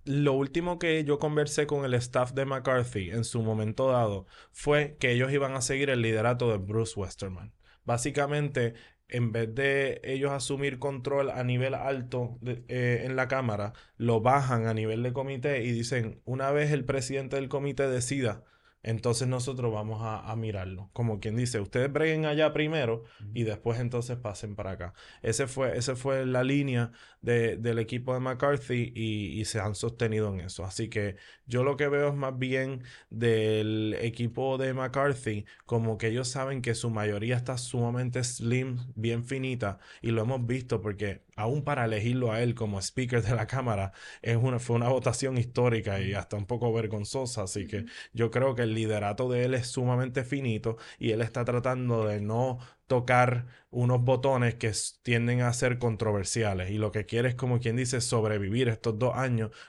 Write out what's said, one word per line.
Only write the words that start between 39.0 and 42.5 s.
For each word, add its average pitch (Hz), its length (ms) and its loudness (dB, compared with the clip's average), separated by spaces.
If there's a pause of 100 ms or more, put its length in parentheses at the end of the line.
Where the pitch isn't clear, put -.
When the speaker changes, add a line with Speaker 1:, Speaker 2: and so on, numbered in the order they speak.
Speaker 1:
finita, 123 560 -4 (220)
y 117 100 0
lo 110 120 2
hemos 123 220 0
visto 123 360 -2
porque 101 420 -4 (140)
aún 123 260 0
para 139 220 0
elegirlo 113 480 2
a 113 80 0
él 120 140 2